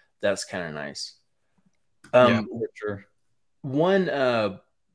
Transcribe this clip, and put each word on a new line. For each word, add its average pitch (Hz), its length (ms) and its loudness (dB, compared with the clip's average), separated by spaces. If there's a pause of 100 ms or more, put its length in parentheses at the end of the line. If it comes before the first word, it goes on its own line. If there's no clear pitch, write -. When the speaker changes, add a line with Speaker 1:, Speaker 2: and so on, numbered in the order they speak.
(220)
Speaker 1:
that's 98 240 -2
kinda 87 260 -8
nice. 73 420 -12 (960)
Speaker 2:
Yeah, 123 280 6
Speaker 1:
Um, 107 80 -6
Speaker 2:
for 110 260 -8
sure. 104 320 -10 (560)
Speaker 1:
one, 170 480 2
uh, 117 480 0 (380)